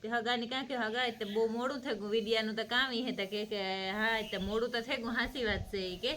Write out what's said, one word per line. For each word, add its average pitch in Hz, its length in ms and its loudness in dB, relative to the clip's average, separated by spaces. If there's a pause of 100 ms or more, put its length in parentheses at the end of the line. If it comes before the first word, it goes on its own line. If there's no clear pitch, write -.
તે 220 60 -8
હગાની 233 400 2
કાંકે 262 280 -2
હગા, 240 340 0
તે 220 160 -4
બહુ 220 220 2
મોડું 240 340 0
થઈ 254 140 0
ગયું. 202 140 -6
વિડિયાનું 220 460 2
તો 220 80 0
કામ 247 280 2
ઈ 247 100 0
હે, 226 100 0
તો 196 140 -2
કે, 208 200 -2
કે 190 440 -2
હા, 220 320 2 (100)
તે 202 60 -2
મોડું 220 340 0
તો 233 100 0
થઈ 254 160 -2
ગયું, 233 180 -2
હાચી 247 280 0
વાત 196 280 0
છે 202 60 -4
ઈ 185 200 -4
કે. 240 200 -2